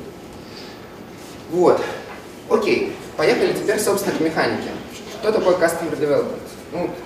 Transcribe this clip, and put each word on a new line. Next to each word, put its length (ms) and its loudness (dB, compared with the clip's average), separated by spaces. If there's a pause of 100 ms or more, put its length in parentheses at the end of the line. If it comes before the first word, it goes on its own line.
(1500)
Вот. 300 6 (680)
Окей. 440 4 (240)
Поехали 340 4
теперь, 260 2
собственно, 380 2
к 60 0
механике. 480 0 (500)
Что 140 2
такое 240 4
Customer 420 0
Development? 400 2 (320)
Ну, 180 -2 (160)